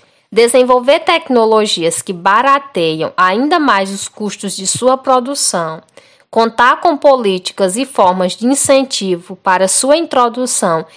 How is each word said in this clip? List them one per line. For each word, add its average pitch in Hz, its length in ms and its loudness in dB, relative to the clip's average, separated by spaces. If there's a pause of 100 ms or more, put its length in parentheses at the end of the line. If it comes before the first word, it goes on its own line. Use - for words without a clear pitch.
(320)
Desenvolver 254 720 2
tecnologias 220 1000 0
que 202 120 -8
barateiam 190 1040 0
ainda 233 420 2
mais 202 320 0
os 196 160 -10
custos 202 480 -8
de 190 100 -10
sua 254 320 0
produção, 254 840 -2 (480)
contar 240 500 2
com 330 160 0
políticas 202 800 0
e 262 100 -4
formas 185 520 0
de 220 80 -4
incentivo 254 880 -2
para 190 320 0
sua 269 300 2
introdução 240 880 -2 (120)